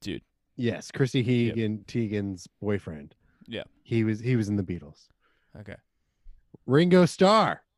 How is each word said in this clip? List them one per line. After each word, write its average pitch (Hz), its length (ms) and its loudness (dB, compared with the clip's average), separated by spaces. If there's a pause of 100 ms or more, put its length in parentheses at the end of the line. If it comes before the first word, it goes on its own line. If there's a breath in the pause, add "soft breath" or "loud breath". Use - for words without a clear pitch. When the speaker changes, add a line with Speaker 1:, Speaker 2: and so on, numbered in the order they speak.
Speaker 1:
dude. 90 220 -8 (340)
Speaker 2:
Yes, 107 340 -6
Chrissy 135 300 -2
Speaker 1:
Yep. 120 360 0
Speaker 2:
Teigen, 107 280 -4
Teigen's 101 640 -6 (160)
boyfriend. 92 520 -8 (320 soft breath)
Speaker 1:
Yeah. 113 180 -10 (180)
Speaker 2:
He 113 220 0
was, 110 160 -2
he 123 160 0
was 107 120 0
in 104 80 -2
the 101 60 -2
Beatles. 82 460 -10 (520)
Speaker 1:
Okay. 101 160 -16 (880)
Speaker 2:
Ringo 175 400 6
Starr 185 580 2 (160)